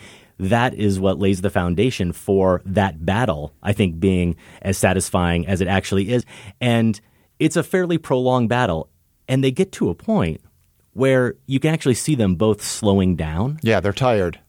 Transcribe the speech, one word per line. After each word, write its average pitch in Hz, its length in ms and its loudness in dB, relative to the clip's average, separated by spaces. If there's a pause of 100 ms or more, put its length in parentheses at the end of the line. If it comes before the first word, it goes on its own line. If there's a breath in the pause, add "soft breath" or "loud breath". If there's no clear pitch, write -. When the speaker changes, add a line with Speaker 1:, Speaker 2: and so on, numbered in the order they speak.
(380 loud breath)
Speaker 1:
that 117 380 0
is 98 240 0
what 95 180 0
lays 95 240 0
the 98 80 0
foundation 90 640 -2
for 95 520 0
that 95 380 -2
battle, 90 480 -2 (120)
I 101 100 0
think, 85 260 0
being 90 360 2 (260 loud breath)
as 95 160 -2
satisfying 87 720 0
as 95 120 0
it 90 80 0
actually 95 440 -2
is. 123 120 0 (380 loud breath)
And 117 400 0 (380 soft breath)
it's 156 160 0
a 165 80 0
fairly 180 340 -2
prolonged 127 520 0
battle. 107 400 -2 (400)
And 135 140 0
they 135 80 2
get 185 220 -2
to - 160 -2
a 85 40 -2
point 123 460 -2 (540)
where 127 420 2 (100)
you 135 140 0
can 156 140 0
actually 147 220 2
see 156 200 -2
them 98 200 2
both 107 280 2
slowing 98 520 2
down. 87 460 -4
Speaker 2:
Yeah, 110 180 2
they're 101 140 -2
tired. 107 560 0